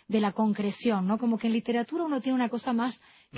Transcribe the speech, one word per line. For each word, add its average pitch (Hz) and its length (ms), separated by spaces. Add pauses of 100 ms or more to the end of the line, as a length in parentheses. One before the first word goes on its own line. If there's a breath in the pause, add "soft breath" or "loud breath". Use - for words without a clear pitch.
de 214 140
la 202 100
concreción, 202 760
¿no? 208 120
Como 233 200
que 226 100
en 226 60
literatura 240 520
uno 285 160
tiene 262 140
una 247 140
cosa 240 240
más 233 220 (360 loud breath)
que - 60